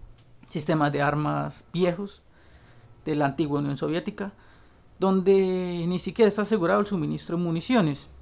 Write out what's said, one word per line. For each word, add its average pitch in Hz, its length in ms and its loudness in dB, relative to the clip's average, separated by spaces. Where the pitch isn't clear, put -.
sistemas 151 440 0
de 143 100 -2
armas 147 720 -2
viejos 180 500 -2
de 151 120 -2
la 147 100 2
antigua 143 320 0
Unión 143 180 -2
Soviética, 175 540 -4
donde 185 880 2
ni 180 100 0
siquiera 208 300 4
está 208 140 0
asegurado 196 360 2
el 208 80 0
suministro 160 500 -4
de 175 60 0
municiones. 170 640 0